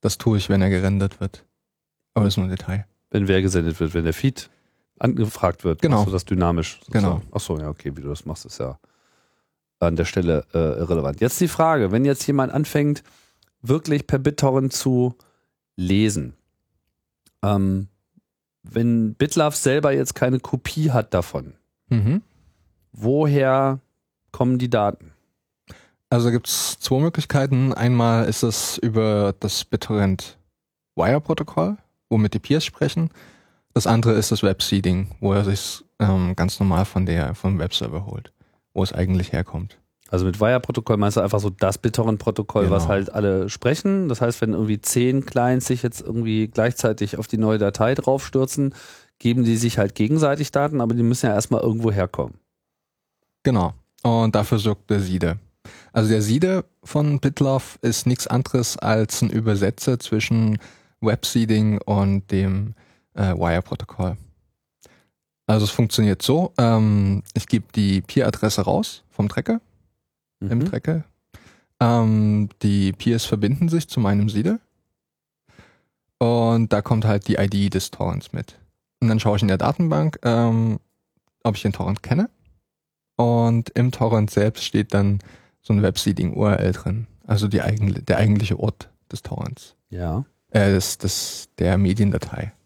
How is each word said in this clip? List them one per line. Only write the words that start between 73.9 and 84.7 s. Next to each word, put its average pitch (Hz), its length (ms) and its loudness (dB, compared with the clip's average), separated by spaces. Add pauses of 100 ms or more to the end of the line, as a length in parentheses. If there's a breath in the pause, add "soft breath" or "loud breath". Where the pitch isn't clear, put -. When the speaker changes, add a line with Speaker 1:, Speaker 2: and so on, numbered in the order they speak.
Speaker 1:
meinem 104 280 2
Seeder 147 300 -2 (1600 soft breath)
und 117 540 2
da 104 100 0
kommt 110 240 0
halt 104 220 0
die 104 80 2
I 98 120 2
D 98 220 0
des 95 200 -4
Torrents 92 420 -6
mit. - 260 -12 (420)
Und 117 80 2
dann 113 120 2
schaue 104 160 2
ich 98 60 2
in 107 60 2
der 95 100 2
Datenbank, 156 640 0
ähm, 113 560 2 (640)
ob 107 140 0
ich - 60 -12
den 101 100 0
Torrent - 300 -4
kenne. 220 280 0 (840)
Und 117 540 2
im 123 220 0
Torrent 107 380 2
selbst 104 340 0
steht - 300 -2